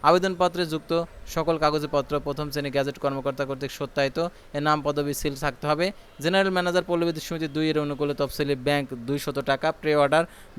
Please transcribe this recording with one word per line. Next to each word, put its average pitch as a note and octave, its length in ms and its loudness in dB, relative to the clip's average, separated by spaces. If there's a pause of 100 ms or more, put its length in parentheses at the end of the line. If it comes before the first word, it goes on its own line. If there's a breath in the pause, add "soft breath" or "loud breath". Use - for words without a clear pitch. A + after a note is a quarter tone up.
আবেদনপত্রে F3+ 600 4
যুক্ত E3 380 -2 (240)
সকল E3 300 0
কাগজপত্র, D3 600 0
প্রথম C#3+ 320 -4
শ্রেণী C#3+ 180 -4
গেজেট C#3 300 0
কর্মকর্তা C3+ 460 -2
কর্তৃক C3+ 260 -6
সত্যায়িত, C#3+ 560 -2 (260 loud breath)
এর D3 80 -4
নাম, D3+ 200 2
পদবি C#3+ 320 0
সিল C#3 220 -4
থাকতে C#3+ 320 -4
হবে। E3 240 2 (300 loud breath)
জেনারেল F#3+ 280 2
ম্যানেজার F3+ 340 2
পল্লী E3+ 220 0
বিদ্যুৎ D#3+ 180 -2
সমিতি D#3+ 240 -4
দুই D#3 220 0
এর D3+ 100 2
অনুকূলে D3 340 -2
তফসিলি C#3+ 420 0
ব্যাংক C#3 380 0
দুইশত C3+ 460 -4
টাকা, C#3+ 320 0
প্রে D3+ 240 0
অর্ডার D3 300 4 (340 loud breath)